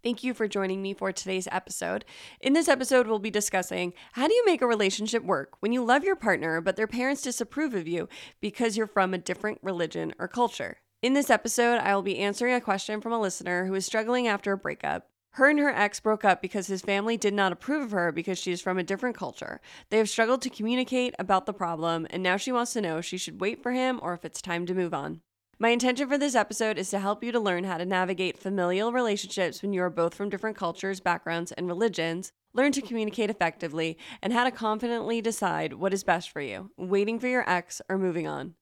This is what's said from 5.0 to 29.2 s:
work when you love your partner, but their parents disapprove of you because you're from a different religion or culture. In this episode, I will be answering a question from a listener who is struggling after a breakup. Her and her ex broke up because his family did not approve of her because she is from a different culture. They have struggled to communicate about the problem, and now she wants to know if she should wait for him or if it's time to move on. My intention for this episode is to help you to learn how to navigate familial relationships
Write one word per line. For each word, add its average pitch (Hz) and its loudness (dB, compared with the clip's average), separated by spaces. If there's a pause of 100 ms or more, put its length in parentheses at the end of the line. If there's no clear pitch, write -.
work 143 -2
when 226 2
you 247 2
love 262 4
your 392 2
partner, 165 0
but 185 0
their 220 0
parents 254 -2
disapprove 254 -4
of 170 -2
you 170 -2 (320)
because 214 0
you're 220 0
from 190 2
a 180 -2
different 185 -4
religion 165 -4
or 180 -4
culture. - -2 (240)
In 254 4
this 277 4
episode, 240 4
I 196 2
will 196 2
be 185 -2
answering 202 0
a 240 0
question 208 -2
from 233 -4
a 233 0
listener 185 -2
who 190 -2
is 190 -2
struggling 233 0
after 202 0
a 196 2
breakup. - -6 (220)
Her 277 6
and 302 4
her 285 4
ex 202 0
broke 214 0
up 190 6
because 190 -4
his 190 -2
family 208 0
did 202 2
not 196 4
approve 196 -2
of 208 -6
her 175 2
because 170 -4
she 185 -2
is 175 -4
from 185 0
a 180 0
different 196 -2
culture. - -10 (300)
They 214 4
have 214 4
struggled 233 4
to 262 -6
communicate 247 0
about 190 2
the 208 -4
problem, 165 -2
and 185 -4
now 185 2
she 254 -4
wants 240 0
to 233 -2
know 165 -2
if 170 -4
she 185 -6
should 170 -8
wait 214 -2
for 247 -2
him 254 0
or 175 -4
if 170 -12
it's - -10
time 175 -2
to 180 -2
move 175 0
on. 156 -6 (420)
My 226 4
intention 247 2
for 285 2
this 277 0
episode 214 2
is 185 -4
to 196 -2
help 202 -2
you 233 -4
to 233 2
learn 185 2
how 185 -4
to 175 -4
navigate 185 0
familial 196 0
relationships 202 0